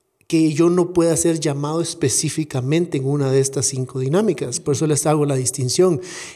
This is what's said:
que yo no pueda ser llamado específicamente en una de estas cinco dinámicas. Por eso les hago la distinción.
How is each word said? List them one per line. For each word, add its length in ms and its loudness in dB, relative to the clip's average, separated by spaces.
que 240 2
yo 180 4
no 220 2
pueda 240 2
ser 240 0
llamado 400 -2
específicamente 1160 -2
en 80 -2
una 260 0
de 80 4
estas 260 -2
cinco 320 -6
dinámicas. 640 -2
Por 160 0
eso 100 -2
les 200 0
hago 200 2
la 80 0
distinción. 680 0